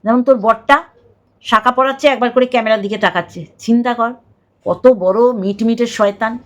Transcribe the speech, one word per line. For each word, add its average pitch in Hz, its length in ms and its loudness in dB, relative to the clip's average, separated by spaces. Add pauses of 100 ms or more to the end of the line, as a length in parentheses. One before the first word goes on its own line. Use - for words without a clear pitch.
যেমন 240 200 0
তোর 262 120 4
বরটা 226 480 0 (580)
শাঁখা 233 300 0
পড়াচ্ছে, 262 360 0
একবার 247 220 2
করে 254 160 2
ক্যামেরার 220 360 0
দিকে 202 160 -6
তাকাচ্ছে। 180 480 -4 (120)
চিন্তা 240 360 0
কর 233 200 -4 (520)
কত 175 220 0
বড় 220 440 2
মিটমিটে 226 560 -2
শয়তান। 220 580 -2